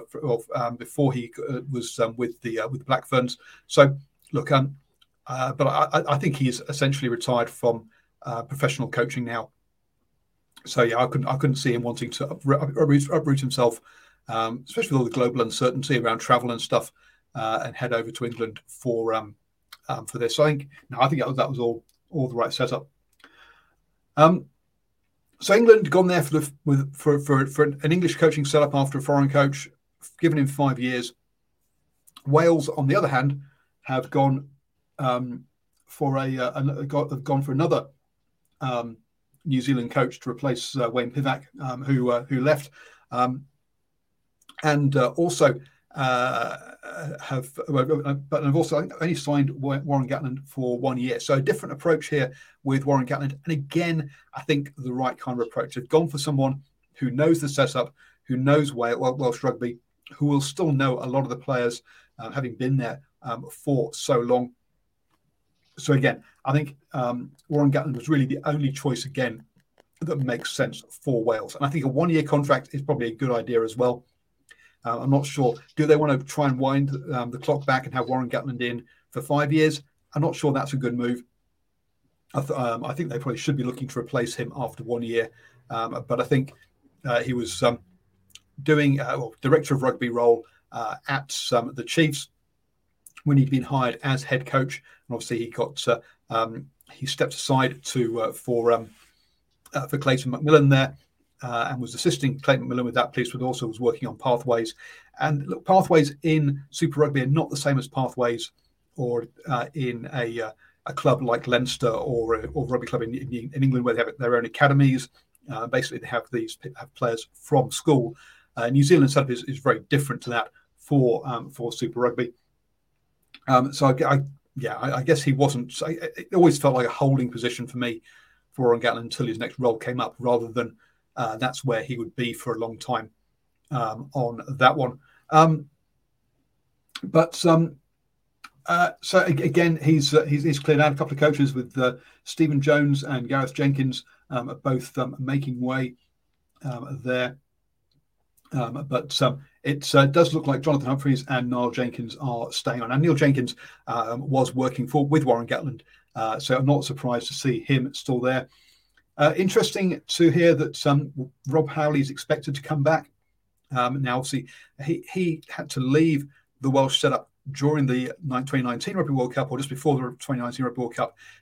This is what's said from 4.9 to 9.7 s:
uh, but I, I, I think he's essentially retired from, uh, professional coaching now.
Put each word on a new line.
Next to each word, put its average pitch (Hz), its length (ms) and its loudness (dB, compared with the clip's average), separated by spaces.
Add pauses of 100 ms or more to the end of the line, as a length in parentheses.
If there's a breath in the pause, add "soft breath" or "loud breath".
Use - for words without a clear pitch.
uh, 131 280 -4
but 139 120 0
I, 151 260 2
I, 147 240 0
I - 40 0
think 156 160 -2
he's 127 260 -2
essentially 139 480 -2
retired 117 400 0
from, 117 400 -2 (340 soft breath)
uh, 117 200 -6
professional - 460 -2
coaching 120 360 -2
now. 117 240 -6 (1160)